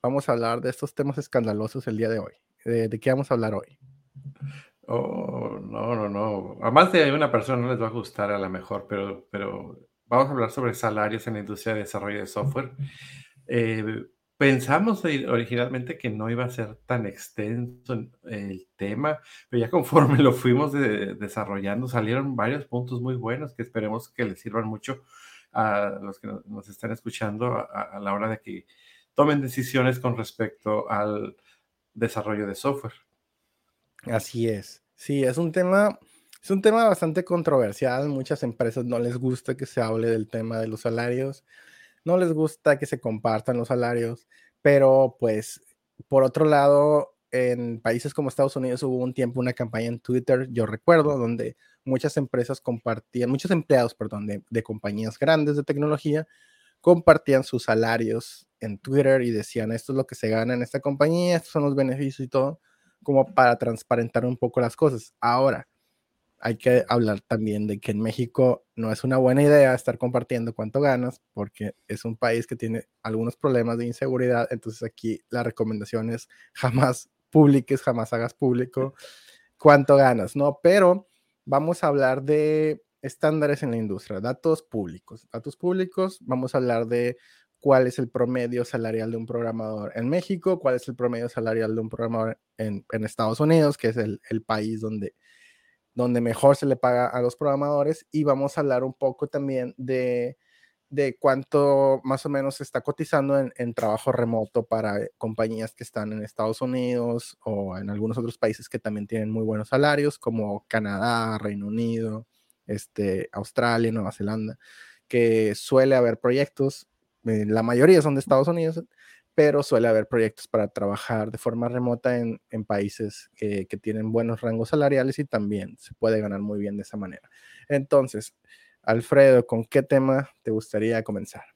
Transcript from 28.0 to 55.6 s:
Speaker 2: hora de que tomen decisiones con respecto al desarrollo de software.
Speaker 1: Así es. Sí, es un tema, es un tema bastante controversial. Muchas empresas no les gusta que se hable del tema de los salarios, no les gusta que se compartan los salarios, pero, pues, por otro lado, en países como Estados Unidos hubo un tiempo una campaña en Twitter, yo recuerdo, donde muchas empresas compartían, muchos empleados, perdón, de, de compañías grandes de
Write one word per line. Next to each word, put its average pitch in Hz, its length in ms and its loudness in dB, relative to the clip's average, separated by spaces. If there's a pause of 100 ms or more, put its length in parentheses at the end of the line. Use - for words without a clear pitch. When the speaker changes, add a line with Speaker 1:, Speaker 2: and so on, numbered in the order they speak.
Speaker 2:
hora 107 120 -4
de 110 120 -6
que 95 260 -14 (480)
tomen 147 280 4
decisiones 127 580 0
con 117 180 -2
respecto 107 720 -6
al 104 460 -4 (580)
desarrollo 107 540 -4
de 98 80 -8
software. 139 380 -6 (1080)
Speaker 1:
Así 117 440 -4
es. 101 360 -8 (120)
Sí, 139 280 -4
es 127 140 0
un 165 140 -2
tema, 190 480 2 (420)
es - 80 -20
un 196 120 0
tema 220 240 4
bastante 175 380 2
controversial. 135 840 0
Muchas 139 340 -4
empresas 120 420 -2
no 120 140 -2
les 120 180 -2
gusta 127 380 -4
que 135 100 -8
se - 160 -4
hable 113 280 0
del 110 200 -2
tema 113 300 -6
de 110 80 -4
los 110 140 -10
salarios, 123 640 -4 (600)
no 175 120 2
les 175 160 2
gusta 151 460 0
que 143 60 -4
se 135 140 -6
compartan 110 580 -2
los 117 100 -4
salarios, 120 600 -4 (340)
pero, 135 580 6
pues, 110 420 -2 (460)
por 135 160 4
otro 151 220 2
lado, 143 720 4 (140)
en 123 480 -2
países 120 340 -2
como 139 160 -2
Estados 139 260 0
Unidos 127 280 -4
hubo 127 140 -2
un 127 160 -4
tiempo 127 260 -2
una 123 140 -2
campaña 113 340 -4
en 117 120 -6
Twitter, 127 520 0
yo 117 140 0
recuerdo, 147 520 4
donde 117 400 -4 (280)
muchas 131 320 0
empresas 131 420 -2
compartían, 120 720 -4
muchos 139 220 -2
empleados, 139 420 4
perdón, 104 320 -8
de, 101 240 -6
de 113 140 -2
compañías 107 560 -6
grandes 147 380 2
de 143 60 -2